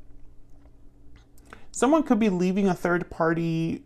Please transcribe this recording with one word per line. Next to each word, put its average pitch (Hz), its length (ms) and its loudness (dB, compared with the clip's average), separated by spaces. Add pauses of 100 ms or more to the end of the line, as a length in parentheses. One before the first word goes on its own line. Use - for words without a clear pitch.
(1700)
Someone 285 280 4
could 247 160 2
be 220 100 4
leaving 185 400 2
a 180 60 2
third 175 340 0
party. 165 760 0